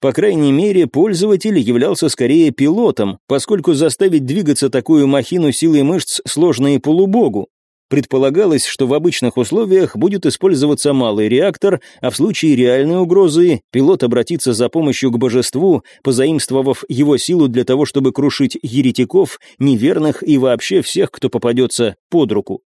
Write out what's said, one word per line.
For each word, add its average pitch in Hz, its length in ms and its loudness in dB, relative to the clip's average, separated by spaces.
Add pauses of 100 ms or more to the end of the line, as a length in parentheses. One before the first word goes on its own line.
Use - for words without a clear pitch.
По 135 100 0
крайней 165 400 0
мере, 180 360 2
пользователь 196 680 0
являлся 139 520 0
скорее 143 420 2
пилотом, 139 680 0 (100)
поскольку 160 440 0
заставить 156 520 0
двигаться 143 440 0
такую 139 380 2
махину 139 460 0
силой 156 300 2
мышц 160 440 -2
сложно 143 480 0
и - 20 0
полубогу. 170 720 0 (400)
Предполагалось, 139 800 0
что - 220 -4
в 131 80 0
обычных 151 420 -2
условиях 185 580 0
будет 185 300 -2
использоваться 147 680 0
малый 110 380 0
реактор, 175 520 0 (200)
а 127 80 -2
в - 60 -12
случае 160 400 0
реальной 131 420 0
угрозы 175 640 2 (100)
пилот 135 300 2
обратится 123 520 -2
за 117 160 0
помощью 139 420 -2
к 120 80 -2
божеству, 127 640 0 (200)
позаимствовав 135 840 0
его 143 280 2
силу 170 300 0
для 123 160 0
того, 131 220 0
чтобы 135 260 -2
крушить 135 520 -2
еретиков, 127 760 0 (200)
неверных 143 680 0
и 147 120 4
вообще 131 420 0
всех, - 300 -2
кто - 180 -4
попадётся 120 680 -2 (140)
под 147 220 0
руку. 101 400 -4